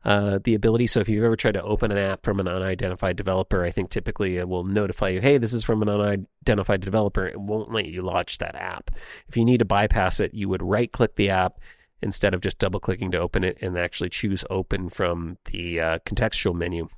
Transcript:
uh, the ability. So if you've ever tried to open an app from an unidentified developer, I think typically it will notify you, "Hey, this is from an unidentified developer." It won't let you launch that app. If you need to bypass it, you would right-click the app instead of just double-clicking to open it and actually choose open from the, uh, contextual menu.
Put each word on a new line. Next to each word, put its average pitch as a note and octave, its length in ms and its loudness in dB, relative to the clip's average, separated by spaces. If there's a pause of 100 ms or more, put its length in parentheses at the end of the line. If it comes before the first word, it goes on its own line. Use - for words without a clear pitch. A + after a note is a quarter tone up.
uh, G2+ 400 2
the A#2 100 4
ability. A2+ 340 2
So A2+ 120 2
if G2+ 80 0
you've G#2+ 160 2
ever A2+ 140 4
tried A2 160 2
to F#2+ 100 -2
open G#2 300 0
an G2+ 40 0
app G2 260 -2
from G2 180 0
an F#2 80 0
unidentified F#2 640 -2
developer, F#2+ 480 0
I F2 80 0
think F#2 180 -4
typically F#2+ 460 -2
it F2+ 140 -4
will F2+ 160 -2
notify G2 420 0
you, F#2 140 0
"Hey, C#3 160 6
this A#2 160 0
is A2+ 100 -2
from G#2+ 180 0
an G#2 60 2
unidentified G2+ 960 0
developer." G2+ 440 0
It - 140 -8
won't G#2 320 -4
let A2 140 -2
you F2 160 -8
launch F2+ 380 -2
that - 160 -6
app. - 360 -6 (380)
If - 80 -2
you A2+ 80 6
need B2 140 6
to A2+ 60 4
bypass G2+ 540 4
it, F#2 140 0
you G2 160 -4
would F#2 120 -2
right-click A2 540 0
the G2 140 4
app F#2 280 0 (440)
instead G2+ 320 0
of F2+ 80 -2
just F2+ 180 -4
double-clicking F#2 520 -2
to F2+ 60 -2
open F2+ 280 0
it - 160 -4
and F#2 160 -4
actually F2 320 -2
choose F#2+ 400 -2
open F#2+ 400 -2
from F2 560 -2
the, F2 340 -4
uh, E2 200 0
contextual G2+ 540 -2
menu. E2+ 440 -4